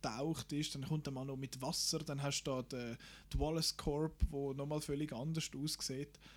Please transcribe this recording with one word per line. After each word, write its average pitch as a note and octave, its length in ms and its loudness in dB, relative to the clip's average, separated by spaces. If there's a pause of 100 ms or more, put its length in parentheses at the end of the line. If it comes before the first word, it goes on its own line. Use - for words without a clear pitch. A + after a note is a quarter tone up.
getaucht C#3+ 520 -2
ist. D3 200 0
Dann C3+ 140 -4
kommt D#3 180 2
der D3 60 -4
Mann C3 160 -4
noch C#3 80 -4
mit C3 260 -6
Wasser. D#3 380 2
Dann C#3+ 240 -2
hast C#3 200 2
du C#3+ 80 2
da B2+ 100 2
den, A#2+ 360 -4 (360)
die C3+ 60 6
Wallace D#3 360 4
Corp, D#3 540 2
wo C#3 240 0
nochmal C#3+ 260 0
völlig D3+ 320 0
anders D#3 420 -2
aussieht. C#3 640 -2 (200)